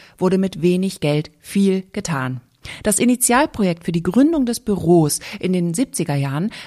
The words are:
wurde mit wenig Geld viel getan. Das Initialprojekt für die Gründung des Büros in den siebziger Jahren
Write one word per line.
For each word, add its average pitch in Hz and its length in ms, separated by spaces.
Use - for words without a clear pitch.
wurde 185 220
mit 190 240
wenig 180 380
Geld 147 300
viel 190 420
getan. 131 480
Das 214 160
Initialprojekt 240 840
für - 80
die 170 140
Gründung 277 420
des 233 140
Büros 165 580
in 185 120
den 170 220
siebziger 180 400
Jahren 143 380